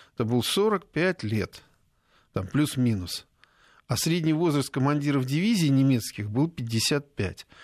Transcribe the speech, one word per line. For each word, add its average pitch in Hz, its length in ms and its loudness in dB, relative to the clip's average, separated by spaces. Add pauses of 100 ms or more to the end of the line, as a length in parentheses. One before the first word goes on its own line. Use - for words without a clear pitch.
(140)
это 120 100 -2
был 117 180 2
сорок 202 440 0
пять 180 380 -2
лет, - 380 -4 (720)
там, 95 140 -6
плюс-минус. 120 800 -2 (600)
А 120 120 -2
средний 160 340 0
возраст 151 380 0
командиров 143 560 0
дивизий 170 420 2
немецких 131 600 2
был 135 180 0
пятьдесят 123 680 -4
пять. 92 300 -6 (180)